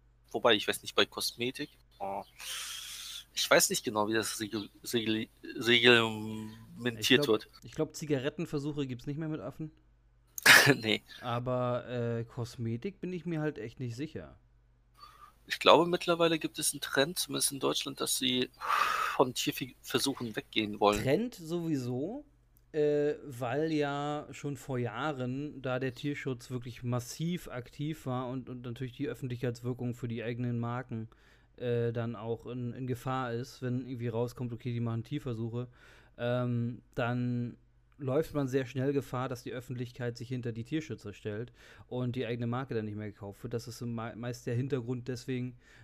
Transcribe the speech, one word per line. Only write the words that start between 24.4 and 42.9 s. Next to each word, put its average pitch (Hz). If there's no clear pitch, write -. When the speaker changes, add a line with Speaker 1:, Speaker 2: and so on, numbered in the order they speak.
Speaker 2:
vor 131
Jahren 127
da 127
der 131
Tierschutz 139
wirklich 123
massiv 123
aktiv 147
war 127
und, 123
und 123
natürlich 123
die 139
Öffentlichkeitswirkung 120
für -
die 117
eigenen 120
Marken, 117
äh, 120
dann 117
auch 113
in, 123
in 131
Gefahr 127
ist, 117
wenn 123
irgendwie 120
rauskommt, 120
okay, 120
die 120
machen 113
Tierversuche, 120
ähm, 120
dann 123
läuft 143
man 143
sehr 131
schnell 131
Gefahr, 131
dass 123
die 123
Öffentlichkeit 123
sich 110
hinter 120
die 113
Tierschützer 123
stellt 110
und 123
die 127
eigene 117
Marke 123
dann 110
nicht 104